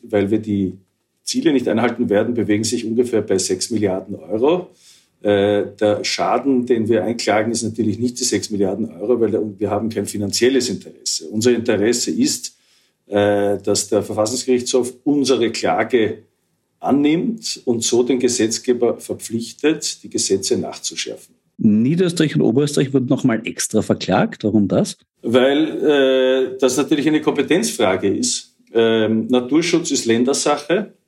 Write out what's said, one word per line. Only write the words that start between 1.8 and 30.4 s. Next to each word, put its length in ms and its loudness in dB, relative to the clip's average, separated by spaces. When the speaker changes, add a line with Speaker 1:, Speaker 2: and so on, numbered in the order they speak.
Speaker 1:
werden, 240 2
bewegen 320 0
sich 220 -4
ungefähr 340 0
bei 160 0
sechs 340 -4
Milliarden 460 -2
Euro. 540 -2
Äh, 460 2
der 240 2
Schaden, 640 0
den 240 0
wir 160 2
einklagen, 480 0
ist 100 -4
natürlich 360 -2
nicht 200 -4
die 60 -4
sechs 240 -2
Milliarden 420 -2
Euro, 300 0
weil 120 2
der, 100 0
wir 120 -2
haben 200 -2
kein 160 -4
finanzielles 640 0
Interesse. 580 -8
Unser 260 2
Interesse 560 0
ist, 460 -2
äh, 500 2
dass 320 -2
der 120 2
Verfassungsgerichtshof 920 0
unsere 460 2
Klage 720 0
annimmt 840 0
und 180 -2
so 180 2
den 160 0
Gesetzgeber 800 0
verpflichtet, 1040 -6
die 60 -18
Gesetze 480 -2
nachzuschärfen. 800 -10
Speaker 2:
Niederösterreich 760 2
und 60 2
Oberösterreich 540 2
wurden 120 2
nochmal 380 0
extra 380 -2
verklagt. 600 0
Warum 240 2
das? 300 0
Speaker 1:
Weil, 1300 2
äh, 40 -14
das 180 2
natürlich 300 0
eine 140 2
Kompetenzfrage 920 0
ist. 440 -4
Ähm, 540 2
Naturschutz 640 0
ist 120 -2
Ländersache 920 0